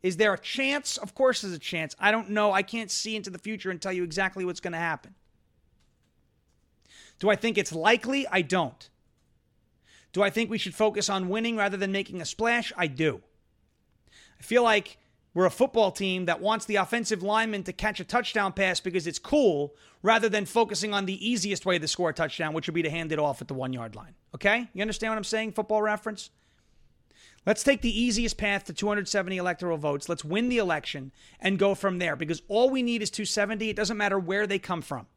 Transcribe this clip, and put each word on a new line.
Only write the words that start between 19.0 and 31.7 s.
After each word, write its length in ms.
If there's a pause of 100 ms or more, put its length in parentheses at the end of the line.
it's 100
cool, 560 (280)
rather 260
than 180
focusing 480
on 120
the 200
easiest 400
way 140
to 80
score 220
a 40
touchdown, 380
which 160
would 60
be 80
to 80
hand 240
it 60
off 200
at 80
the 60
one-yard 420
line. 180 (220)
Okay? 380
You 80
understand 300
what 60
I'm 60
saying? 300
Football 300
reference? 480 (1120)
Let's 180
take 180
the 160
easiest 400
path 280
to 80
two 160
hundred 180
seventy 300
electoral 400
votes. 320
Let's 160
win 240
the 80
election 560 (260)
and 180
go 180